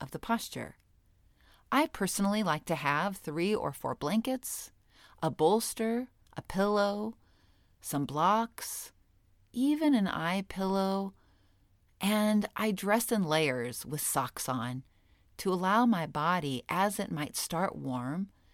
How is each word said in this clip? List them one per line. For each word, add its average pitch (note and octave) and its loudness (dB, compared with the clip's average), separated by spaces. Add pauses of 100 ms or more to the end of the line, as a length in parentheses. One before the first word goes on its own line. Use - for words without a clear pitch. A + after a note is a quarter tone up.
of - -10
the - -8
posture. - -6 (920)
I D4 2
personally G3+ 0
like D#3 0
to E3 0
have D3+ 0
three E3+ -2
or C#3+ -2
four B2+ -4
blankets, A3+ -4 (500)
a D#3+ 0
bolster, A3+ 2 (300)
a - -6
pillow, G#3 0 (640)
some C#3+ -2
blocks, F#3 -2 (580)
even D4 4
an G3+ 4
eye F#3 -2
pillow, F#3+ 0 (880)
and G#3+ 2
I G#3+ 0
dress G#3 0
in G#3 2
layers C3+ 0
with C#3+ -6
socks - -2
on B2+ -4 (540)
to F#3+ 0
allow F#3+ 4
my F#3 2
body, D3+ 0
as G3+ 0
it - -6
might D3+ -4
start - -2
warm C3+ -4 (240)